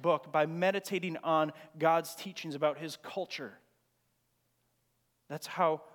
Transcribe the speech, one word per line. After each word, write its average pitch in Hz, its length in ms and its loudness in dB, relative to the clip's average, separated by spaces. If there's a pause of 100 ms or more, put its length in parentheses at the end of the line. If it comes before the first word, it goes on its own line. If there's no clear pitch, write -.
book, 165 320 2
by 156 140 4
meditating 180 720 0
on 156 340 2 (260)
God's 160 360 2
teachings 170 400 -10
about 147 240 0
his 151 240 -10
culture, 147 560 -10 (1700)
that's 151 180 -10
how 160 360 2 (120)